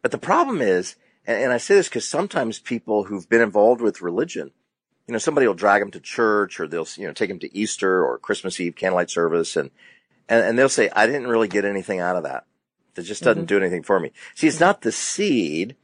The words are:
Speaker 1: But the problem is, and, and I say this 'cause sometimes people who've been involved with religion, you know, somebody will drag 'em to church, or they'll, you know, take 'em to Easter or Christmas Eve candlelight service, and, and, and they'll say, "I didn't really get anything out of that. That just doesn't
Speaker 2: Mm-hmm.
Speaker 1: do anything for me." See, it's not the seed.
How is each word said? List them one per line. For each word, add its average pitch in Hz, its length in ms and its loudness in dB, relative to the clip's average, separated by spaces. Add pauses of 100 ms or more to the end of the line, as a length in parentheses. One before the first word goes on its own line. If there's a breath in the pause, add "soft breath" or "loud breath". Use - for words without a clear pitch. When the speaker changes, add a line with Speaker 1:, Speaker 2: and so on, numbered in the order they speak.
Speaker 1:
But 131 100 -2
the 139 60 -6
problem 240 440 0
is, 92 340 0 (300)
and, 113 180 -2
and 127 100 0
I 120 40 0
say 202 180 2
this 190 120 4
'cause - 180 -6
sometimes 147 540 -4
people 107 460 -2
who've 98 240 -10
been 117 120 6
involved 110 400 4
with 104 200 0
religion, 87 500 -4 (560)
you 117 60 -8
know, 113 60 -2
somebody 143 280 2
will 101 60 2
drag 101 300 4
'em 101 80 -8
to 92 100 -16
church, 104 580 0
or 80 80 -6
they'll, 80 200 -6 (100)
you 95 100 -10
know, 76 60 -10
take 101 160 -4
'em 92 100 -10
to - 180 -12
Easter 95 460 0
or 62 140 -2
Christmas - 420 -8
Eve 85 160 -6
candlelight 90 360 -2
service, 85 440 -2
and, 71 140 -2 (580 soft breath)
and, 117 160 2
and 117 160 0
they'll 135 80 6
say, 123 280 2
"I 107 100 4
didn't 131 220 -2
really 113 200 2
get 98 180 -2
anything 98 340 -4
out 90 160 -2
of 87 80 -4
that. 65 220 -8 (500)
That 87 80 -12
just 98 200 -10
doesn't 104 200 4
Speaker 2:
Mm-hmm. - 20 -6
Speaker 1:
do 101 120 2
anything 90 260 0
for 98 160 2
me." 78 140 -6 (200 loud breath)
See, - 140 0
it's 135 120 0
not 190 220 4
the 110 100 -2
seed. 110 920 -2